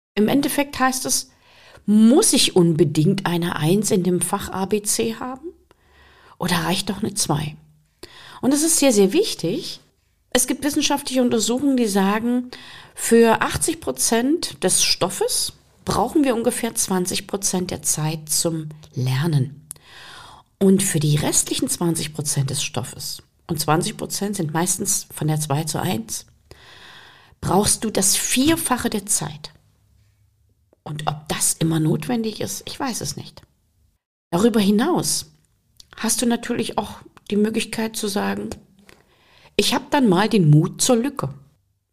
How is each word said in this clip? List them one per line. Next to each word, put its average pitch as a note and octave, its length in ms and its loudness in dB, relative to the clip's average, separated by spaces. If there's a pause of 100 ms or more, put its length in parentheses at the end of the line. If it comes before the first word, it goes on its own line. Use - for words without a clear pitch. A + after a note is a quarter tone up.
(160)
Im G#3+ 140 4
Endeffekt C#4+ 500 0
heißt C4 260 0
es, - 260 -2 (540)
muss A3+ 460 6
ich - 240 2
unbedingt E3+ 680 4
eine E3+ 320 -2
Eins F#3+ 340 2
in G3 120 4
dem F3+ 180 2
Fach - 320 -4
A F#3+ 140 -4
B G#3 160 -2
C A3+ 320 -2
haben? C4 340 -12 (920)
Oder E3+ 240 -2
reicht E3+ 260 -2
doch G#3 140 -6
eine A3 100 -4
Zwei? - 440 -4 (840)
Und C4 140 2
es D4 100 2
ist D#4+ 160 2
sehr, C#4 140 6
sehr G3 180 6
wichtig. C#4 680 -2 (480)
Es B3 180 0
gibt C#4 160 -4
wissenschaftliche C#4+ 580 -2
Untersuchungen, B3 540 0
die A#3+ 120 2
sagen, A3 640 0 (440)
für A#3 460 4
achtzig - 400 -2
Prozent B3+ 840 -2
des F#3 180 2
Stoffes - 720 -2 (300)
brauchen A#3+ 400 0
wir C4 120 2
ungefähr A3+ 380 -2
zwanzig F#3 540 -2
Prozent F#3+ 420 -4
der F#3 120 -8
Zeit D#3 480 -4
zum D#3+ 400 -2 (240)
Lernen. C3 760 -2 (920)
Und F#3+ 240 6
für - 180 0
die D3 160 2
restlichen C#4+ 500 -2
zwanzig D#3+ 460 -2
Prozent C#3+ 360 -4
des - 140 -6
Stoffes, - 600 -8 (240)
und - 120 -4
zwanzig E3+ 380 0
Prozent - 400 -6
sind D3+ 160 -4
meistens F3+ 600 -2
von D#3 140 -4
der D#3 140 0
Zwei D3+ 240 -2
zur D#3 160 -4
Eins, A3 460 -6 (1120)
brauchst - 420 0
du A3+ 60 -2
das G3+ 260 0
Vierfache C4 720 0
der A3 160 -4
Zeit. - 460 -6 (1300)
Und D3+ 220 -8
ob - 220 -6
das - 300 -2
immer D#3+ 200 0
notwendig G#3 600 -2
ist, - 240 -8
ich - 120 -14
weiß C4 220 -6
es - 160 -8
nicht. - 260 -16 (880)
Darüber G#3+ 280 2
hinaus G#3 720 0 (640)
hast - 260 -2
du B3+ 40 0
natürlich A#3 520 -2
auch G#3+ 180 -6 (360)
die G3+ 60 0
Möglichkeit A3 580 -2
zu G#3+ 140 -4
sagen, G3+ 400 -4 (1080)
ich G3+ 180 2
hab - 180 -4
dann C4+ 180 4
mal F#3+ 180 4
den G3 220 6
Mut D3+ 320 6
zur B3 160 4
Lücke. A#3 360 -4 (600)